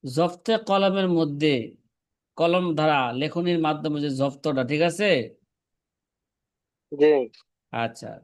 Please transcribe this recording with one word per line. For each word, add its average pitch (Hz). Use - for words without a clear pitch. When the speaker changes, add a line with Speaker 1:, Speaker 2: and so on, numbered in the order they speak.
Speaker 1:
জফতে 175
কলমের 196
মধ্যে, 147
কলম 170
দ্বারা 147
লেখনির 170
মাধ্যমে 151
যে 147
জফতটা, 135
ঠিক 147
আছে? 175
Speaker 2:
জি। 143
Speaker 1:
আচ্ছা। 113